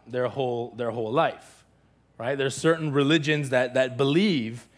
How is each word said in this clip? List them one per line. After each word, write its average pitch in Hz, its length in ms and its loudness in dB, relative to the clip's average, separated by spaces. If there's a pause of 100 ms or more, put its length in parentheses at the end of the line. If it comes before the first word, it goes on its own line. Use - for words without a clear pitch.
their 123 200 -2
whole, 120 500 -4
their 117 140 -4
whole 110 200 -4
life, - 540 -2 (520)
right? 131 200 -4
There's 135 180 -2
certain 160 360 2
religions 147 580 2
that, 127 240 2
that 127 240 0
believe 139 720 0 (100)